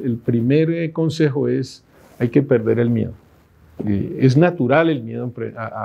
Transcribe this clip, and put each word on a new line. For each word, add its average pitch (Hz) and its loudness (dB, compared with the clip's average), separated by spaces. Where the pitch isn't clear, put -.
el 120 -2
primer, 131 2
eh, 165 -4
consejo 151 -2
es, 127 -4
hay 117 -2
que 143 2
perder 113 2
el 120 0
miedo. 107 -2
Eh, 101 -2
es 131 6
natural 165 4
el 143 -2
miedo 117 -8
a 127 -6
empre-, 113 -10
a, 113 -8